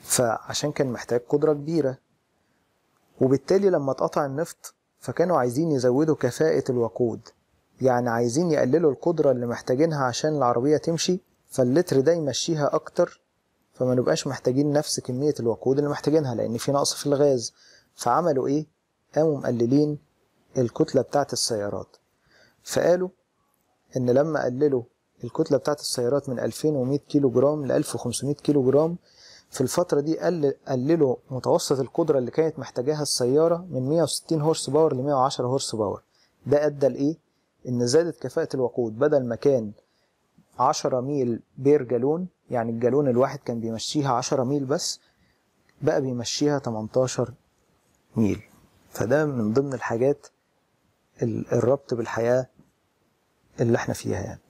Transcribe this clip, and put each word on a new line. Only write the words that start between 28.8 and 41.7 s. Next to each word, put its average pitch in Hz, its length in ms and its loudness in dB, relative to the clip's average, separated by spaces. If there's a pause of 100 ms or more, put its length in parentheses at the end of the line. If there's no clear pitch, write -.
في - 120 -6
الفترة 151 380 0
دي 151 200 -2
قل-، 165 340 0 (140)
قللوا 139 480 2 (160)
متوسط 131 480 0
القدرة 147 380 0
اللي 123 140 -2
كانت 156 280 -2
محتاجاها 135 420 -4
السيارة 143 560 2 (120)
من 131 200 -4
مية 165 140 2
وستين 156 380 -2
هورس 151 280 0
باور 147 240 4
لمية 135 200 -2
وعشرة 131 340 0
هورس 131 280 -4
باور. 104 280 -4 (420)
ده 143 200 2
أدى 143 220 0
لإيه؟ 139 300 -2 (500)
إن 123 200 0
زادت 160 340 0
كفاءة 147 340 -4
الوقود، 117 440 -2
بدل 143 260 2
ما 117 100 -4
كان 113 360 2 (880)
عشرة 131 400 0
ميل 127 420 -2 (160)
بير 143 260 4